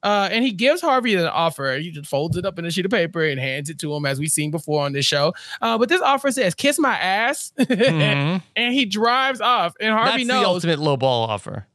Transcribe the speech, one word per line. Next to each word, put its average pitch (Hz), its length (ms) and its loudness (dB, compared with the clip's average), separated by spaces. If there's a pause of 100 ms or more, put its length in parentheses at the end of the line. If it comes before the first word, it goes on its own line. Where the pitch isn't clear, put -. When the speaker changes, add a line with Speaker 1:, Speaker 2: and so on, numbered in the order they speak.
Speaker 1:
Uh, 196 300 0
and 233 140 0
he 247 80 -2
gives 254 260 2
Harvey 254 360 2
an 175 100 2
offer. 143 480 -2
He 156 180 -6
just 147 180 -14
folds 160 280 -2
it 180 80 -6
up - 120 -6
in 170 60 -8
a 170 80 -4
sheet 175 140 -2
of 190 60 0
paper 170 300 0
and 151 160 0
hands 135 320 -4
it 156 100 -14
to 147 140 -6
him, 147 120 -4
as 135 120 0
we've 151 140 -4
seen 151 180 -2
before 151 360 -2
on 139 80 -2
this 139 120 -2
show. 147 280 0 (280)
Uh, 226 160 0
but 226 120 0
this 359 120 4
offer 269 300 2
says, 214 240 0
"Kiss 285 240 0
my 262 180 2
ass." 214 580 -2
<laughs> - 40 -20
Speaker 2:
Mm-hmm. 165 760 2 (180)
Speaker 1:
And 240 180 0
he 262 120 2
drives 233 560 0
off. 214 400 2
And 220 120 2
Harvey 233 300 2
Speaker 2:
That's 240 40 -2
Speaker 1:
knows 254 160 2
Speaker 2:
the 196 40 2
ultimate 170 320 0
low 151 160 2
ball 123 340 2
offer. 101 460 -6